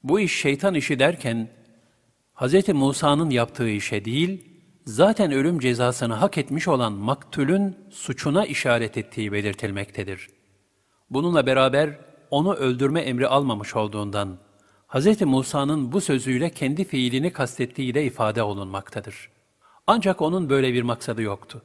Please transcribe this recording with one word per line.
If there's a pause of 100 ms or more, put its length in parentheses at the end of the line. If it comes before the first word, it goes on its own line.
Bu
iş
şeytan
işi
derken, (720)
Hazreti
Musa'nın
yaptığı
işe
değil, (240)
zaten
ölüm
cezasını
hak
etmiş
olan
maktulün (120)
suçuna
işaret
ettiği
belirtilmektedir. (800)
Bununla
beraber (320)
onu
öldürme
emri
almamış
olduğundan, (480)
Hazreti
Musa'nın
bu
sözüyle
kendi
fiilini
kastettiği
de
ifade
olunmaktadır. (560)
Ancak
onun
böyle
bir
maksadı
yoktu.